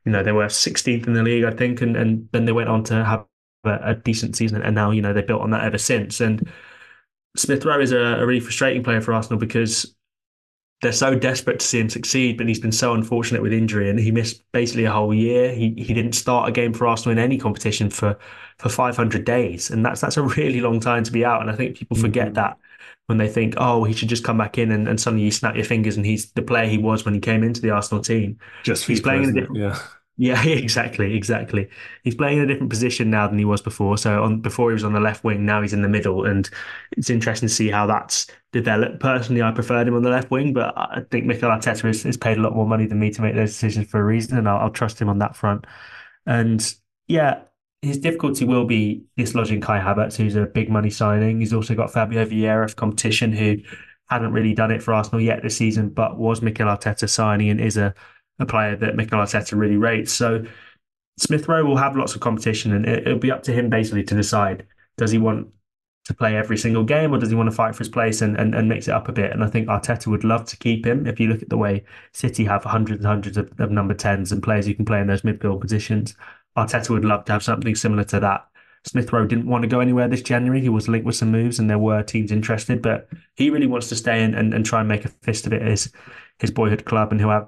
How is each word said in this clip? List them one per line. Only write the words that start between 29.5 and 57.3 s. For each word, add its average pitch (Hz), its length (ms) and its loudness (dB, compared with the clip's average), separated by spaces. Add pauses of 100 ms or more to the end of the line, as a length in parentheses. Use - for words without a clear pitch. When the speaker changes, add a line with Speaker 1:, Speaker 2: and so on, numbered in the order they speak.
Speaker 2:
Yeah. 98 200 -2 (360)
Speaker 1:
Yeah, 123 280 2
<laughs> 156 40 4
exactly, 113 680 0
exactly. 107 520 -2 (360)
He's 117 120 -2
playing 147 220 0
in 147 60 4
a 135 40 0
different 131 220 -2
position 117 400 0
now 107 180 2
than 104 120 0
he 104 60 2
was 104 160 2
before. 104 360 0
So 107 260 0
on, 110 180 0
before 117 280 0
he 113 40 2
was 107 100 -2
on 104 100 0
the 104 60 2
left 104 240 0
wing, 104 220 0
now 104 160 2
he's 104 120 -2
in 101 80 0
the 101 80 2
middle, 98 360 0
and 98 240 0 (460)
it's - 140 -2
interesting 113 400 0
to - 40 -2
see 107 160 2
how 104 180 2
that's - 400 -2 (260)
developed. 113 480 0
Personally, 123 400 0
I 113 100 2
preferred 120 360 0
him 120 80 2
on 120 80 2
the 123 60 4
left 127 220 0
wing, 135 220 0
but 120 240 -2
I - 240 -6 (100)
think 117 140 -2
Mikel 120 240 0
Arteta 110 320 0
has, 110 220 0
has 117 120 -2
paid 110 220 0
a 110 40 2
lot 110 140 0
more 107 120 2
money 110 180 2
than 104 140 0
me 107 120 2
to 110 100 -6
make 107 140 0
those 107 160 0
decisions 107 380 -2
for 107 100 0
a 101 60 2
reason, 113 320 0
and 110 100 2
I'll, 101 120 2
I'll 110 100 0
trust 110 320 -4
him 104 80 0
on 101 80 0
that 104 180 -2
front. 104 300 -2 (600)
And 113 460 0 (340)
yeah, 151 340 2 (400)
his 143 160 -2
difficulty 147 480 -2
will 123 200 2
be 107 380 0 (140)
dislodging 110 440 0
Kai 104 180 0
Havertz, 101 360 0
who's 107 200 0
a 104 100 2
big 107 240 -2
money 107 220 2
signing. 110 480 2
He's 110 140 0
also 110 200 0
got 110 180 -2
Fabio 113 320 0
Vieira 110 460 0
for - 60 -14
competition, 110 580 0
who 107 240 0 (520)
hadn't 113 220 -2
really 110 220 2
done 110 160 2
it 110 140 -2
for 113 100 0
Arsenal 110 280 0
yet 113 200 0
this 117 160 -4
season, 110 320 2
but - 300 -2
was 113 240 0
Mikel 110 240 0
Arteta 104 420 -2
signing 107 400 2